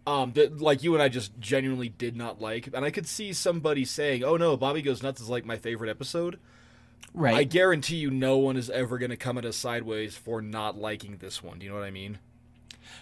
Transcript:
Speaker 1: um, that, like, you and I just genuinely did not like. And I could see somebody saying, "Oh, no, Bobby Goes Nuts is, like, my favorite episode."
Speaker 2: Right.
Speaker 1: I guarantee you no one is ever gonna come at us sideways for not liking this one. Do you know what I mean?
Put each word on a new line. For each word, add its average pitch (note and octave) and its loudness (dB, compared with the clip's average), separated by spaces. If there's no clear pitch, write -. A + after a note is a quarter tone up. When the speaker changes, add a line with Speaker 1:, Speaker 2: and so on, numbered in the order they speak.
Speaker 1:
um, C3+ 2
that, D3 6
like, C#3+ 4
you E3 4
and D3+ 6
I C#3 6
just A#2 -6
genuinely B2+ 0
did A#2 -6
not A#2 -8
like. A2 -6
And C3 -2
I D3+ 0
could D#3+ -4
see G#3 -6
somebody D#3 2
saying, C#3 0
"Oh, D#3+ 4
no, E3 4
Bobby C#3 0
Goes C3+ 0
Nuts C3+ -4
is, A2 -8
like, A#2+ -2
my A#2 -4
favorite A2+ -4
episode." E3+ -4
Speaker 2:
Right. C3 4
Speaker 1:
I C3+ 6
guarantee E3 4
you D3+ -2
no C3 2
one C3+ 4
is A#2+ -4
ever B2 -2
gonna B2 -4
come B2 -4
at A#2 -6
us A2 -4
sideways A2 -4
for A2+ -6
not G#2+ -4
liking G#2 -6
this F#2 -12
one. F2+ -14
Do F#2 -14
you G2 -10
know G#2 -6
what G2+ -6
I G2 -8
mean? G2 -10